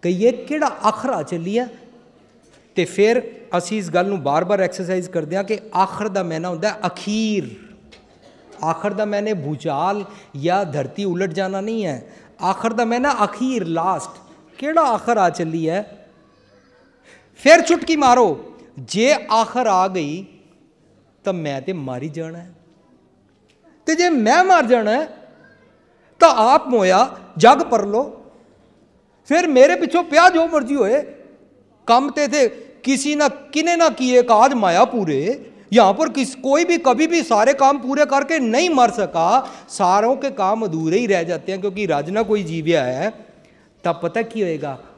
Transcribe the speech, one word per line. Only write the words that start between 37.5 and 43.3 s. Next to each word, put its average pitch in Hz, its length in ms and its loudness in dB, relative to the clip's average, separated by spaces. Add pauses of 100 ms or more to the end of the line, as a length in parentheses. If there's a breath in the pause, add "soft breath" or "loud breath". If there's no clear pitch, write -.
काम 277 240 4
पूरे 277 280 0
करके 285 340 0
नहीं 277 360 0
मर 240 160 4
सका। 190 580 0 (200 loud breath)
सारों 208 460 2
के - 160 -6
काम 214 340 -2
अधूरे 160 340 -2
ही 240 80 -2
रह 185 160 0
जाते 165 280 -6
हैं, 190 100 -8
क्योंकि 202 240 -6
रज 151 240 -2
ना 214 140 -2
कोई 208 200 -2
जीव्या 160 400 -2
है। 135 420 -6 (600 soft breath)